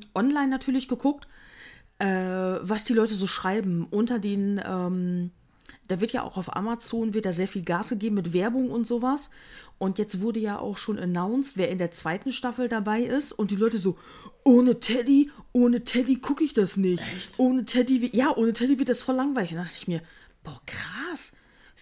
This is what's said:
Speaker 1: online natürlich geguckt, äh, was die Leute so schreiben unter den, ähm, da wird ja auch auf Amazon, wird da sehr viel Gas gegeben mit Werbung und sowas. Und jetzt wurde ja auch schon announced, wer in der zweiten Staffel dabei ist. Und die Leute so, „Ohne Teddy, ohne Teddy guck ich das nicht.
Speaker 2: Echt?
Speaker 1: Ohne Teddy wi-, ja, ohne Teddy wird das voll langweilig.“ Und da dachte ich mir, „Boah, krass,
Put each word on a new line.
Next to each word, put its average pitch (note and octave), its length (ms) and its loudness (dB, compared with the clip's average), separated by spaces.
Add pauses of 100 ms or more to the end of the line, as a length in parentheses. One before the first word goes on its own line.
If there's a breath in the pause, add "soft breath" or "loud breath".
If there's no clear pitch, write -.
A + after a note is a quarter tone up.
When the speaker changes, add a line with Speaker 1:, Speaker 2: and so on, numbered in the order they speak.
(140)
Speaker 1:
online C#4 360 2
natürlich C4 380 -2
geguckt, C#4 400 -2 (720 loud breath)
äh, G3 80 -2
was F#3 800 -2
die B3+ 80 0
Leute A3 220 4
so F#3+ 100 0
schreiben F#3 640 -2
unter A#3 300 0
den, G3+ 440 -2
ähm, F3+ 680 -2 (580 loud breath)
da F#3 100 -2
wird A3+ 140 -2
ja B3+ 100 -2
auch - 140 -10
auf - 180 -6
Amazon, A3+ 580 -4
wird G#3+ 120 -2
da F#3+ 80 0
sehr F3+ 140 0
viel F#3+ 160 -6
Gas F3 260 -2
gegeben G#3+ 260 -2
mit F3 160 -2
Werbung A#3 400 0
und A3+ 160 -2
sowas. B3+ 440 -2 (460 loud breath)
Und F#3+ 200 -2
jetzt G#3 240 -4
wurde A3+ 180 -2
ja G#3 180 -2
auch G3+ 200 -6
schon G#3 200 -4
announced, F#3+ 600 -2
wer F3+ 120 2
in F#3 80 -2
der E3+ 140 -2
zweiten F3 400 -4
Staffel A#3+ 380 -4
dabei A3 320 0
ist. C4+ 320 -2
Und G#3 180 -2
die G3+ 40 0
Leute A3 220 2
so, F3+ 200 0 (460 loud breath)
„Ohne B3 360 8
Teddy, C4+ 520 4 (200 loud breath)
ohne A#3+ 320 4
Teddy B3+ 380 2
guck C#4 200 -2
ich D4+ 120 0
das G3 240 2
nicht. F3+ 260 2 (120)
Speaker 2:
Echt? - 240 -8
Speaker 1:
Ohne B3+ 260 4
Teddy B3 360 2
wi-, B3 140 -2
ja, C4+ 200 4
ohne A3+ 180 2
Teddy B3 260 2
wird C4+ 100 0
das G3 120 0
voll C4 140 0
langweilig.“ B3+ 360 0
Und D#3+ 60 -6
da F3 60 -4
dachte E3 140 -10
ich - 100 -16
mir, E3 140 -2 (420 loud breath)
„Boah, C#3+ 220 -16
krass, C4+ 680 -8 (480 soft breath)